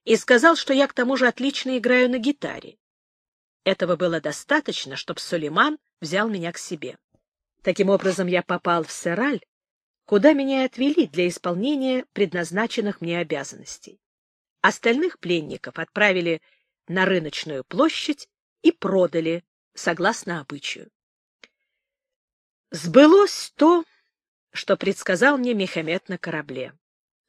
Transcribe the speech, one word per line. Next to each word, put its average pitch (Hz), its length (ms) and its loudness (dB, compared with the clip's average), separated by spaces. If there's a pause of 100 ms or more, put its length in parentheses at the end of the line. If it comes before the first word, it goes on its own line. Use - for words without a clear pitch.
и 226 120 4
сказал, 262 400 6
что - 180 -2
я 269 140 4
к - 60 -18
тому 254 220 -2
же 247 120 2
отлично 254 500 -4
играю 247 320 2
на 254 80 -2
гитаре. - 600 -6 (840)
Этого 180 320 0
было 165 240 -2
достаточно, 151 760 -4
чтоб - 240 -10
Сулейман 180 580 -2 (240)
взял 185 260 -4
меня 175 240 -6
к - 60 -16
себе. - 400 -12 (640)
Таким 190 260 2
образом, 190 380 2
я 175 160 0
попал 170 400 0
в - 80 -12
Сераль, 202 500 -4 (640)
куда 208 280 6
меня 269 300 0
и - 20 2
отвели 269 420 0
для 175 220 -2
исполнения 254 840 -2
предназначенных 196 880 -2
мне 170 200 -4
обязанностей. 147 800 -10 (600)
Остальных 247 580 0
пленников 165 600 -6
отправили 175 640 -2 (460)
на 185 180 0
рыночную 156 580 -2
площадь - 640 -2 (340)
и 320 120 4
продали, 175 720 -2 (280)
согласно 175 680 -4
обычаю. - 500 -12 (1800)
Сбылось 294 840 6
то, 330 300 4 (640)
что - 240 -2
предсказал 196 640 0
мне 247 160 -2
Мехемед 180 560 -6
на 180 80 -8
корабле. 143 600 -10 (520)